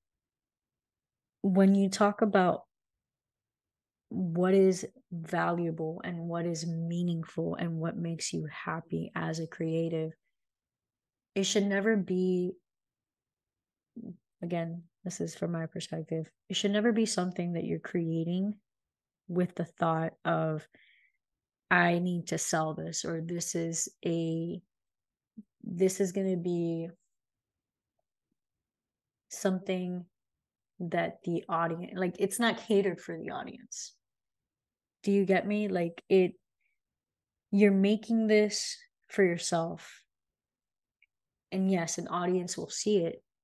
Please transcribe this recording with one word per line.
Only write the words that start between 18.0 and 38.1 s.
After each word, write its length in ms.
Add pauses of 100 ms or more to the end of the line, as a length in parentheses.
with 280
the 100
thought 480 (120)
of, 420 (1000)
"I 300
need 300
to 100
sell 340
this," 320
or, 160
"This 320
is 340 (160)
a, 560 (1040)
this 360
is 120
gonna 240
be 540 (2500)
something 760 (720)
that 440
the 240
audience," 480
like, 240
it's 200
not 180
catered 420
for 180
the 120
audience. 640 (1080)
Do 100
you 100
get 240
me? 220
Like, 400
it, 240 (1160)
you're 200
making 560